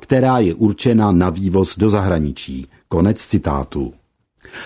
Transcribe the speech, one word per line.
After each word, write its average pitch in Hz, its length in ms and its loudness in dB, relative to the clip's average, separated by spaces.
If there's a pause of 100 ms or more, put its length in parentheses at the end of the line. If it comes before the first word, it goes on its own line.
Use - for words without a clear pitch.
která 127 380 2
je 92 160 2
určena 110 580 2
na 90 180 2
vývoz 92 480 -2
do 107 120 2
zahraničí.“ 78 760 -2 (220)
Konec 95 380 0
citátu. 69 640 -4 (720)